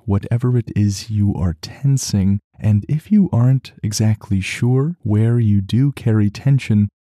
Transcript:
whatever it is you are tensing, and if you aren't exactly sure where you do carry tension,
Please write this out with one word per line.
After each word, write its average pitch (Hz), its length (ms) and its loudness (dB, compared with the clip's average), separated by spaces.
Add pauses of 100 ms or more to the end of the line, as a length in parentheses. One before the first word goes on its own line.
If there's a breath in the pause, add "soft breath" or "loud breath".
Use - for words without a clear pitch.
whatever 117 520 -2
it 117 160 -4
is 101 380 -2
you 101 240 0
are 85 260 -2
tensing, 101 800 -2 (200)
and 104 300 0
if 151 220 -4
you 202 200 4
aren't 127 420 0 (100)
exactly 107 580 -2
sure 131 600 -2
where 110 380 0
you 104 220 2
do 123 300 0
carry 110 380 0
tension, 104 600 0 (120)